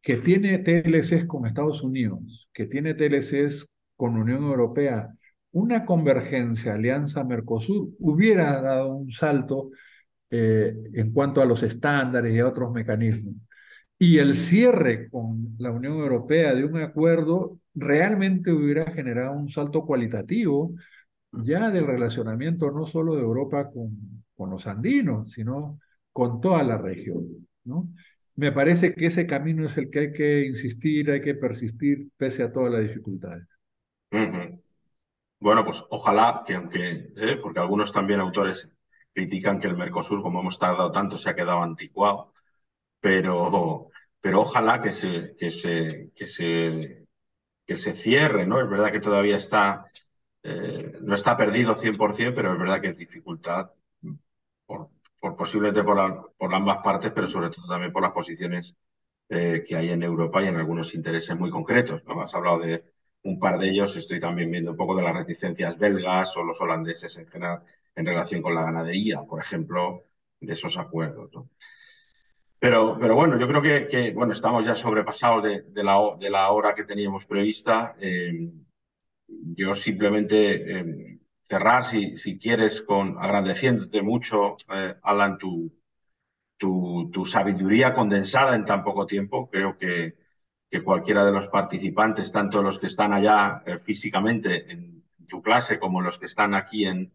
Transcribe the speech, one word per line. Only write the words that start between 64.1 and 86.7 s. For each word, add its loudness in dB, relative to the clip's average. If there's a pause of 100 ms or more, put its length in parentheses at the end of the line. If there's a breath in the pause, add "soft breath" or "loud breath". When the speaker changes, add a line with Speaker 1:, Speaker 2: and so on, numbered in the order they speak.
Speaker 2:
también -4
viendo -4
un -10
poco -2
de 0
las 0
reticencias -6
belgas 0
o -4
los -6
holandeses -6
en -20
general -8 (340 soft breath)
en -4
relación -4
con -2
la -2
ganadería, -2
por -10
ejemplo, -6 (360)
de -10
esos -8
acuerdos, -8
¿no? -18 (1080 soft breath)
Pero, 4
pero 4
bueno, 6
yo 2
creo 4
que, 4
que, 0
bueno, 0
estamos 2
ya 2
sobrepasados 2
de, 0
de -6
la 6
ho-, 2
de -4
la 4
hora 2
que -6
teníamos -4
prevista. 0
Eh, -6 (760)
yo -4
simplemente, 2
eh, -12 (240)
cerrar, 4
si, -2
si -8
quieres, 2
con 0
agradeciéndote 2
mucho, 0 (180)
eh, -4
Alan, 2
tu, -6 (840)
tu, -2